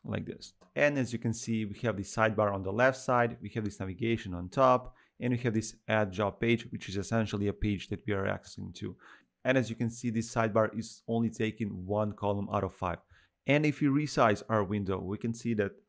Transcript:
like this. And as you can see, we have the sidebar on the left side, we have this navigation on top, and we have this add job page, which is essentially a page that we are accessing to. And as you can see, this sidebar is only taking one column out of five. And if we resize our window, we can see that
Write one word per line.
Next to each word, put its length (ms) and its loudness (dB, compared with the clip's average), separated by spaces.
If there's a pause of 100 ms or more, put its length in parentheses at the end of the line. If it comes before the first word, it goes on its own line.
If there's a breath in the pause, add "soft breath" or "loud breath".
like 220 -6
this. 300 -14 (200)
And 220 4
as 160 -2
you 60 -6
can 160 -2
see, 320 -4
we 160 -10
have 160 -2
the 60 -4
sidebar 500 2
on 80 -4
the 100 -4
left 240 4
side, 460 0
we 80 -10
have 140 -4
this 160 -6
navigation 520 -2
on 160 -6
top, 460 4 (260 soft breath)
and 120 0
we 80 0
have 120 0
this 220 -2 (140)
add 240 2
job 280 -2
page, 300 2
which 180 -10
is 80 -6
essentially 520 0
a 40 0
page 360 -2
that 180 -4
we 80 0
are 100 0
accessing 520 -6
to. 200 -8 (480 loud breath)
And 120 4
as 140 2
you 60 -6
can 120 0
see, 220 -4
this 220 -2
sidebar 460 2
is 300 -10
only 220 2
taking 560 -4
one 260 0
column 400 0
out 120 2
of 100 -4
five. 240 -4 (480 soft breath)
And 180 4
if 160 0
we 60 4
resize 600 4
our 140 4
window, 380 0
we 160 -4
can 160 -4
see 220 -4
that 180 0 (160)